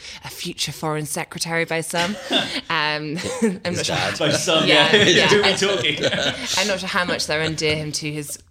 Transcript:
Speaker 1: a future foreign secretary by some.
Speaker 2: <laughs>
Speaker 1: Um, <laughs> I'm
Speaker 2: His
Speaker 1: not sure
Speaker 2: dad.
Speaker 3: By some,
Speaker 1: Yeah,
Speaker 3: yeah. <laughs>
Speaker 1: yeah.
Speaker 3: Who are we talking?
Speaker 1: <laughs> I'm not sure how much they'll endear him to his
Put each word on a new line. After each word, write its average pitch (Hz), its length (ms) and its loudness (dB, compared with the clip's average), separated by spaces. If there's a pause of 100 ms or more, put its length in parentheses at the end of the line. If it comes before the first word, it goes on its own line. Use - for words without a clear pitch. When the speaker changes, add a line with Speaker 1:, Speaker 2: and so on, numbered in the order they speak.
(240)
Speaker 1:
a 135 60 -14
future - 420 -8
foreign 151 340 -4
secretary 165 600 -4
by 165 160 -2
some. 175 400 -2
Speaker 2:
<laughs> - 40 -14 (420)
Speaker 1:
Um, 151 500 0 (120)
<laughs> - 140 -4
I'm 185 200 0
Speaker 2:
His 175 140 -2
Speaker 1:
not 156 80 -2
sure - 100 -2
Speaker 2:
dad. 92 240 -2
Speaker 3:
By 151 120 2
some, 160 360 2
Speaker 1:
Yeah, 160 280 6
Speaker 3:
yeah. 202 100 6
<laughs> - 0 -
Speaker 1:
yeah. 170 220 6
Speaker 3:
Who 202 140 6
are - 20 2
we 196 100 4
talking? 165 500 0
Speaker 1:
<laughs> 143 540 -2
I'm 190 100 0
not 190 120 -2
sure 185 100 -6
how 185 160 0
much 170 220 -2
they'll 151 140 0
endear 156 340 0
him 151 180 -6
to 151 180 -6
his 151 280 -8 (100)